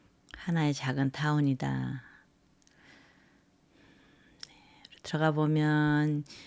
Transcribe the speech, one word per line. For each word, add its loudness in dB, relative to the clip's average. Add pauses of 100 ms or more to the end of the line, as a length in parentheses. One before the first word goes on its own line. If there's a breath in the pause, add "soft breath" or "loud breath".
(360 soft breath)
하나의 0
작은 -2
타운이다. -2 (2500 loud breath)
네, -20 (520 loud breath)
들어가 0
보면 2 (220 loud breath)